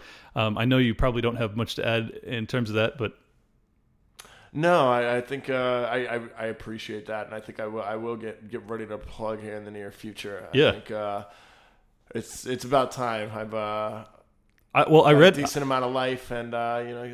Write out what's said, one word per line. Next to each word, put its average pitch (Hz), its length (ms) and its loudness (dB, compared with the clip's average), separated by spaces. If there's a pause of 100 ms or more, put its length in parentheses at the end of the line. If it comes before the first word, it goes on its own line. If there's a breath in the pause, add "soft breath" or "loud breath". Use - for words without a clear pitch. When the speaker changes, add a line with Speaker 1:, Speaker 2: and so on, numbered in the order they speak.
(360 loud breath)
Speaker 1:
um, 110 200 0
I 113 100 0
know 131 120 6
you 117 160 4
probably 120 280 2
don't 117 120 0
have 110 220 -2
much 113 200 -2
to - 80 -2
add 113 260 0 (120)
in 110 240 -6
terms 120 220 -2
of 107 80 -2
that, 110 200 0
but 107 220 -6 (1300 loud breath)
Speaker 2:
No, 160 380 6
I, 120 280 4
I - 20 0
think, 135 280 -8
uh, 127 420 0
I, 120 260 -2
I, 117 40 -2 (180)
I 113 80 -4
appreciate 110 600 -8
that, 107 200 -6
and 110 80 -14
I 110 60 -8
think 110 200 -14
I 110 60 -6
will, 107 160 -6
I 104 120 -6
will 113 220 -6
get, 107 340 -12
get 107 180 -10
ready 113 180 -6
to 107 120 -8
plug 110 420 -8
here 107 160 -10
in 104 80 -12
the 104 60 -12
near 101 220 -12
future. 101 600 -12
I 127 40 0
Speaker 1:
Yeah. 135 160 6
Speaker 2:
think, - 180 -10
uh, 104 340 -6 (880 soft breath)
it's, - 320 -10
it's 123 180 -4
about 127 260 2
time. 113 420 -4
I've, 110 220 -10
uh, 107 500 -4 (680)
Speaker 1:
I, 143 140 6
well, 156 160 8
I 147 80 8
Speaker 2:
got 147 60 10
a - 20 10
Speaker 1:
read 185 140 12
Speaker 2:
decent 143 280 -2
amount 131 220 0
of 123 80 -2
life, 127 400 -2
and, 117 200 -6
uh, 117 320 -2
you 120 100 -10
know, 120 80 -10 (120)